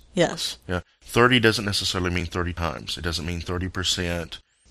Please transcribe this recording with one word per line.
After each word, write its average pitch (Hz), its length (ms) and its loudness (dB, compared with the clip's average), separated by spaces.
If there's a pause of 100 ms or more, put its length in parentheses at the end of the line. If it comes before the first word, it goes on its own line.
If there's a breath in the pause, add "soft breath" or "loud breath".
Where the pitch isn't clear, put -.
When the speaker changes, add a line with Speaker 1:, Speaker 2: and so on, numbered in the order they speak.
(120)
Speaker 1:
Yes. - 460 0 (100)
Speaker 2:
Yeah. 90 120 0 (220)
Thirty 123 380 6
doesn't 110 240 4
necessarily 95 460 0
mean 87 160 0
thirty 87 260 -4
times. 78 460 -6
It - 40 -8
doesn't 85 240 -4
mean 87 140 -6
thirty 90 280 -4
percent. 87 680 -4 (320)